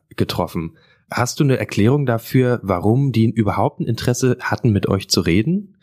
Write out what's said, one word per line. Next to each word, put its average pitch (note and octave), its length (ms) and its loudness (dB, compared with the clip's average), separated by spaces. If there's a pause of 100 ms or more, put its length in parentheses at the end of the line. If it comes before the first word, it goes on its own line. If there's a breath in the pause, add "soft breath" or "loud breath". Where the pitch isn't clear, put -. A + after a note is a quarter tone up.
(160)
getroffen. E2+ 640 -4 (340 soft breath)
Hast - 280 -4
du D#3+ 40 4
eine C3 140 2
Erklärung A#2+ 480 0
dafür, A#2+ 580 0
warum G#2 480 0
die A2+ 180 4
überhaupt G#2 500 -2
ein - 80 -4
Interesse B2 540 0
hatten, - 300 0
mit G2+ 160 2
euch - 220 -2
zu G2 120 0
reden, A2 600 0